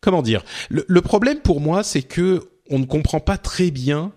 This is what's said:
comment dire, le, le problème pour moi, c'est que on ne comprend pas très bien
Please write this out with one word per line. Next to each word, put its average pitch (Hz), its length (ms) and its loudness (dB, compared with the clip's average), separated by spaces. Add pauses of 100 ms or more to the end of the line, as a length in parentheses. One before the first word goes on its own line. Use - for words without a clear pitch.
comment 185 220 2
dire, 110 200 0 (280)
le, - 180 -2
le 180 140 6
problème 262 380 0
pour 156 200 2
moi, 165 220 0
c'est 160 200 -2
que 180 460 -2 (220)
on 139 80 0
ne 131 80 0
comprend 151 340 0
pas 196 160 0
très - 340 0
bien 143 460 -2